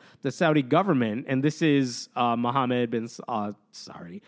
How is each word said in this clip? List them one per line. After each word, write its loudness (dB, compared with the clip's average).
The -2
Saudi 2
government, 2
and 0
this 0
is, 2
uh, 2
Mohammed 0
bin -4
S-, -14
uh, -4
sorry, -16